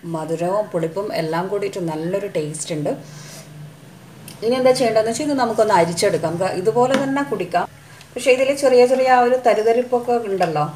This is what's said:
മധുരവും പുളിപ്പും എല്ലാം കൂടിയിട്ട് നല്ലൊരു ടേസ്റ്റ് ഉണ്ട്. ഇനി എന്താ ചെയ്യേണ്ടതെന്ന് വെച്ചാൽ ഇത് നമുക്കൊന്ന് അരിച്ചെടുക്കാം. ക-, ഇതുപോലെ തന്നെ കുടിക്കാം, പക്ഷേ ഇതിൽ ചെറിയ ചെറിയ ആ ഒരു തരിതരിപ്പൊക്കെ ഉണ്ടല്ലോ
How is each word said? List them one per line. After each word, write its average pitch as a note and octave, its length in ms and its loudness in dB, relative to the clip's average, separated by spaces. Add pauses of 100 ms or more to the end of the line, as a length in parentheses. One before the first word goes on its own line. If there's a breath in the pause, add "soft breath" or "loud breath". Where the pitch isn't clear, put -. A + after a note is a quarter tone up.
(160)
മധുരവും E3 560 -2
പുളിപ്പും E3+ 360 -4 (140)
എല്ലാം E3 300 -4
കൂടിയിട്ട് G3+ 300 -4 (100)
നല്ലൊരു F3+ 460 -4
ടേസ്റ്റ് D#3 400 -6
ഉണ്ട്. D#3 140 -4 (1500 loud breath)
ഇനി A#3 140 2
എന്താ B3+ 200 4
ചെയ്യേണ്ടതെന്ന് A3 340 2
വെച്ചാൽ D4 140 -4
ഇത് D4 140 0
നമുക്കൊന്ന് A3+ 400 2
അരിച്ചെടുക്കാം. E3 600 0
ക-, F#3+ 200 -2
ഇതുപോലെ A#3+ 420 2
തന്നെ C#4 280 -2
കുടിക്കാം, F3 340 -2 (480 loud breath)
പക്ഷേ B3+ 240 2
ഇതിൽ C4 140 2 (120)
ചെറിയ B3 180 6 (100)
ചെറിയ C4 260 2
ആ B3 100 6
ഒരു B3+ 100 2 (100)
തരിതരിപ്പൊക്കെ A#3+ 680 2 (160)
ഉണ്ടല്ലോ E3 340 0 (100)